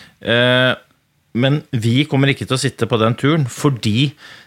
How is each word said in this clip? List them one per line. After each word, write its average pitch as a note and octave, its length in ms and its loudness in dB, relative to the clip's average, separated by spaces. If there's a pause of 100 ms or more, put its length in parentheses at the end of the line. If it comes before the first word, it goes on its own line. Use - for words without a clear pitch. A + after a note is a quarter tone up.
(180)
Eh, B2 560 2 (600)
men C3+ 280 0 (100)
vi A#2+ 320 0
kommer C#3 240 0
ikke C#3 180 -2
til C3 120 -2
å - 20 -6
sitte A#2+ 260 -4
på A#2 140 -2
den A2+ 140 2
turen, C#3+ 320 0
fordi B2 680 -2 (340)